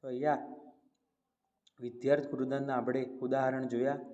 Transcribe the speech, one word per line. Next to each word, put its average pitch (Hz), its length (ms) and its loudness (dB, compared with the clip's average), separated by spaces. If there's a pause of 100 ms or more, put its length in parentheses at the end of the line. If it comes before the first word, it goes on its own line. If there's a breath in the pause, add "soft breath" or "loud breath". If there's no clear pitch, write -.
તો 135 40 -8
અહીંયા 135 340 2 (1400)
વિદ્યાર્થ 135 480 2
કૃદંતના 135 480 0
આપણે 127 260 2 (200)
ઉદાહરણ 131 460 2
જોયા. 131 340 0 (120)